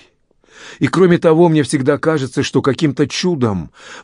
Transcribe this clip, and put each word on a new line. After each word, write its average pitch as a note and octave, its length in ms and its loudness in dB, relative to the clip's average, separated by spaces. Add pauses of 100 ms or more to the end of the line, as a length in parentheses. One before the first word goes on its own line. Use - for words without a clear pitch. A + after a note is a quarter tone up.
(800)
И - 80 0
кроме F3 320 2
того, E3+ 300 4
мне D3+ 160 2
всегда C3+ 340 -2
кажется, C#3+ 440 -4
что A#2 200 -2
каким-то C#3 440 -2
чудом B2 640 -4 (340)